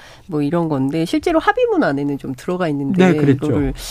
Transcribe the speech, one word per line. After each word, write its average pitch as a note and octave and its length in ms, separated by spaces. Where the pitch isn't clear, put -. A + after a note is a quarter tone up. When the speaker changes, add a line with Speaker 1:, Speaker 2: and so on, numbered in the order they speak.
Speaker 1:
뭐, D3 140
이런 D#3+ 300
건데, C#3+ 340
실제로 D#4+ 340
합의문 G#4 460
안에는 C#3+ 320
좀 C3 180
들어가 F3+ 340
있는데, D3+ 440
Speaker 2:
네, D3+ 60
그랬죠. C#3 300
Speaker 1:
이거를 C#3 260